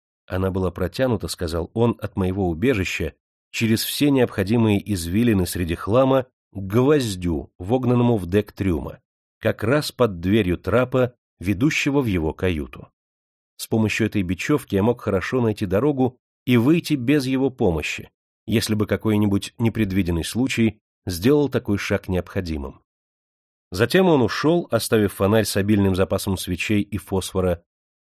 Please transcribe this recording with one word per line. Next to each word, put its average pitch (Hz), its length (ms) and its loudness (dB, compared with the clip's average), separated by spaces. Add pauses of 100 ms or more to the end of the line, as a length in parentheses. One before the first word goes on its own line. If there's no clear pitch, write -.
(260)
Она 95 240 -2
была 92 200 -2
протянута, 90 580 -2
сказал 82 460 -6
он, 117 260 2
от - 160 -8
моего 92 320 0
убежища 87 640 -2 (380)
через 113 320 0
все - 260 0
необходимые 110 800 2
извилины 95 540 0
среди 87 280 -4
хлама 131 520 0 (260)
к 98 60 -12
гвоздю, 98 1000 0
вогнанному 120 580 2
в 90 100 -4
дек 101 260 0
трюма, 87 480 -4 (400)
как 110 220 -2
раз 139 300 -2
под 104 280 0
дверью 92 380 2
трапа, 123 560 0 (240)
ведущего 135 600 0
в 131 60 -2
его 82 260 0
каюту. 80 560 -6 (680)
С - 100 -12
помощью 110 400 0
этой 104 160 -2
бечёвки 92 520 -2
я 95 80 2
мог 120 180 0
хорошо 98 400 -2
найти 113 260 -2
дорогу 127 520 0 (280)
и 123 100 4
выйти 151 380 2
без 135 320 0
его 131 240 0
помощи, 90 600 -2 (360)
если 110 280 0
бы 104 120 0
какой-нибудь 104 720 0
непредвиденный 95 640 0
случай 113 560 -2 (260)
сделал 123 420 2
такой 104 300 -2
шаг - 300 -4
необходимым. 85 720 -6 (880)
Затем 120 380 2
он 151 140 4
ушёл, 151 480 0
оставив 107 440 2
фонарь 101 300 2
с - 120 -4
обильным 101 380 2
запасом 95 420 0
свечей 98 460 -2
и - 160 -6
фосфора, 90 640 -2 (400)